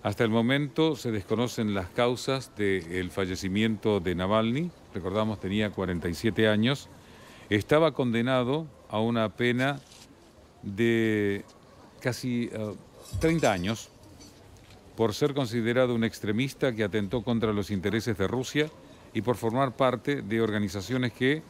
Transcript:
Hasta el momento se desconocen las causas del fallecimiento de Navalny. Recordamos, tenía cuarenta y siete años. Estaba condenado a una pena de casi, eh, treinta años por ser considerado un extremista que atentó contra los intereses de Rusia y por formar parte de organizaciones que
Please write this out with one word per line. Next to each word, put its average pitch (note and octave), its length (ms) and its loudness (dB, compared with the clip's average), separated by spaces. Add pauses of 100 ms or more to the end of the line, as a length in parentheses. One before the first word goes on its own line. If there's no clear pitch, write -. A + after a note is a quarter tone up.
Hasta G#2 220 0
el A2 60 2
momento C3+ 640 2
se A#2 160 -6
desconocen A2 600 -2
las F#2 160 -4
causas B2 680 -2
del F#2 560 -2
fallecimiento G2 880 0
de F2 160 -2
Navalny. A2 560 0 (220)
Recordamos, G2+ 480 -2
tenía G2+ 300 -2
cuarenta F2 360 -4
y F2 60 -2
siete A2 340 0
años. A2 400 0 (640)
Estaba D3 440 4
condenado B2+ 720 0 (240)
a G#2+ 120 0
una A#2 260 2
pena B2+ 540 0 (840)
de G#2+ 800 2 (560)
casi, A#2+ 540 -2
eh, G#2+ 220 -6 (440)
treinta D#3+ 320 2
años G2 380 -2 (1040)
por A2 180 2
ser D3 200 0
considerado A#2+ 600 0
un A2+ 120 2
extremista A#2+ 680 -2
que G#2+ 120 0
atentó G2+ 360 -2
contra A2+ 300 0
los G2+ 180 -2
intereses G#2 480 -2
de F#2+ 80 0
Rusia C#3+ 440 -2 (440)
y A2 80 -2
por A2+ 140 0
formar A#2 400 0
parte C3 460 0
de A2 180 -2
organizaciones G#2+ 720 0
que C#3+ 380 0